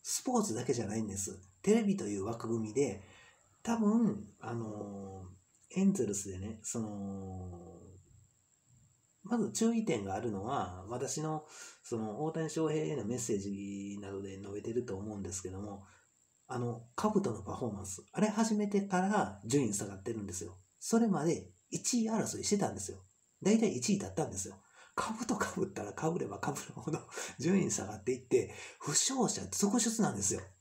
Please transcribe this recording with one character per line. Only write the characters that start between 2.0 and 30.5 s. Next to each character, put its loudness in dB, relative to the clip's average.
い -2
う -2
枠 -4
組 0
み -10
で、 2
多 2
分、 4
あ -6
の -8
ー、 2
エ 6
ン 8
ゼ 2
ル -2
ス -4
で -6
ね、 -6
そ -4
の、 -8
ま -2
ず 0
注 4
意 2
点 0
が -2
あ -2
る -2
の -4
は、 -2
私 -4
の、 -4
そ -4
の、 -4
大 0
谷 -2
翔 2
平 2
へ 0
の -2
メ 0
ッ -4
セ 0
ー 0
ジ -4
な -8
ど -6
で -8
述 -10
べ -6
て -4
る 2
と -4
思 -6
う -6
ん -6
で -4
す -6
け -8
ど -8
も、 -10
あ -4
の、 -4
兜 2
の -6
パ -6
フ -2
ォ -2
ー -4
マ -8
ン -8
ス、 -10
あ 0
れ 6
始 2
め 2
て 2
か 2
ら 2
順 4
位 0
下 -2
が -8
っ -12
て -2
る -2
ん -4
で -8
す -8
よ。 -12
そ 4
れ 6
ま 2
で 2
一 0
位 2
争 0
い -6
し 0
て 6
た 4
ん -4
で -6
す -8
よ。 -14
大 6
体 4
一 4
位 0
だ -4
っ -10
た 2
ん -6
で -6
す -6
よ。 -12
兜 -2
被 -2
っ 0
た -6
ら -8
被 0
れ -2
ば -6
被 0
る -14
ほ -6
ど -2
<laughs> -10
順 6
位 2
下 -2
が -8
っ -12
て 0
い 0
っ -14
て、 4
負 -4
傷 4
者 -2
続 4
出 2
な 4
ん -6
で -2
す 2
よ。 -2